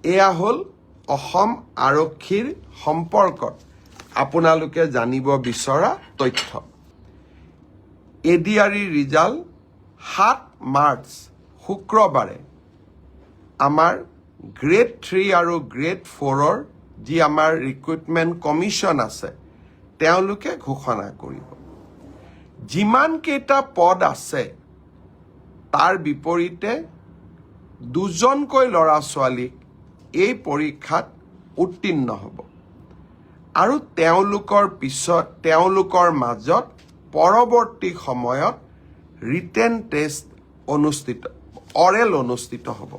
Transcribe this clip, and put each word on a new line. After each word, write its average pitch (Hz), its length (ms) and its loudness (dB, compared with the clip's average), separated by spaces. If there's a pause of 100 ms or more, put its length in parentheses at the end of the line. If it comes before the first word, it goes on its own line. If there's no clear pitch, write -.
(120)
এয়া 196 260 6
হ'ল 214 200 -2 (500)
অসম 180 420 0 (380)
আৰক্ষীৰ 160 580 -2 (380)
সম্পৰ্কত 165 680 0 (680)
আপোনালোকে 160 600 2 (140)
জানিব 127 300 -2 (200)
বিচৰা 139 440 0 (280)
তথ্য। 127 320 -2 (1700)
এ 170 100 6 (100)
ডি 208 100 0 (100)
আৰ 202 160 2
ইৰ 196 80 -4 (120)
ৰিজাল্ট 160 380 2 (600)
সাত 226 400 0 (340)
মাৰ্চ 143 320 2 (580)
শুক্ৰবাৰে 190 760 0 (1300)
আমাৰ 156 280 2 (680)
গ্ৰেড 202 280 4 (160)
থ্ৰী 190 200 0 (160)
আৰু 170 140 0 (200)
গ্ৰেড 170 260 -4 (140)
ফ'ৰৰ 139 420 0 (500)
যি 156 100 -4 (120)
আমাৰ 156 220 2 (180)
ৰিক্ৰুটমেণ্ট 165 640 -4 (140)
কমিশ্যন 175 500 0 (100)
আছে, - 240 -12 (720)
তেওঁলোকে 190 500 0 (160)
ঘোষণা 117 420 -6 (120)
কৰিব। - 280 -16 (1200)
যিমানকেইটা 277 840 0 (180)
পদ 180 220 4 (140)
আছে, 135 300 -8 (1300)
তাৰ 165 200 4 (120)
বিপৰীতে 170 680 -4 (1200)
দুজনকৈ 254 720 0 (100)
ল'ৰা 156 220 4 (140)
ছোৱালীক 127 400 -2 (720)
এই 240 80 0 (140)
পৰীক্ষাত 151 600 -4 (560)
উত্তীৰ্ণ 180 460 -2 (140)
হ'ব 107 140 -18 (1300)
আৰু 240 120 2 (240)
তেওঁলোকৰ 202 640 2 (160)
পিছত, 160 440 -2 (200)
তেওঁলোকৰ 180 640 4 (140)
মাজত 120 420 0 (500)
পৰৱৰ্তী 226 760 2 (140)
সময়ত 131 520 -2 (760)
ৰিটেন 180 420 0 (200)
টেষ্ট 147 320 -4 (500)
অনুষ্ঠিত, 147 480 -2 (520)
অৰেল 196 400 4
অনুষ্ঠিত 123 540 -6
হ'ব। 101 300 -14